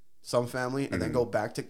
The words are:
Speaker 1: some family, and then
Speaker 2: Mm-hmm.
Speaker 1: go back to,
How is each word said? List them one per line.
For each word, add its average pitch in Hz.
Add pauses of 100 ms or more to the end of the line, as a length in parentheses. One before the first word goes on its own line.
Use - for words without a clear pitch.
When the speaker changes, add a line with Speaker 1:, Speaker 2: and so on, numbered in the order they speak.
(220)
Speaker 1:
some 123
family, 131
and -
then 87
Speaker 2:
Mm-hmm. 127
Speaker 1:
go 120
back 113
to, 143